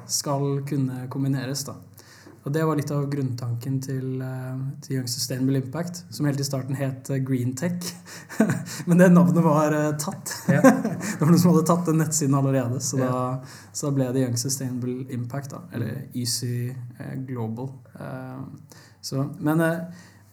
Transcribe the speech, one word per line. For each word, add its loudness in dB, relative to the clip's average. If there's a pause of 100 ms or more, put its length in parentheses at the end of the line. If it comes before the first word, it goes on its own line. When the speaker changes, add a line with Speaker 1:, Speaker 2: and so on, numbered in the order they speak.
Speaker 1:
skal -2
kunne -2
kombineres -2
da. -12 (640)
Og -10
det 2
var 2
litt -2
av 0
grunntanken -4
til, -4
eh, -6 (200)
til -6
Young -2
Sustainable 0
Impact, -6
som -4
helt 0
i 0
starten -4
het, -4
eh, 0
Green 0
Tech. -4 (520)
<laughs> 0
Men 6
det 10
navnet 8
var, 4
eh, 2
tatt. -8 (160)
Speaker 2:
Ja. 6
Speaker 1:
<laughs> 10 (300)
Det -6
var 6
noen 8
som 6
hadde 4
tatt 2
den 2
nettsiden 2
allerede, 2
så -4
Speaker 2:
Ja. 0
Speaker 1:
da, -2 (340)
så -4
da 0
ble 0
det 2
Young -2
Sustainable -4
Impact -6
da, -10 (120)
eller -4
Speaker 2:
Mm. -8
Speaker 1:
Y -4
C, -4 (240)
eh, -10 (120)
Global. -6 (300)
Eh, -12 (600)
så, -2 (100)
men, 2
eh, 2 (540)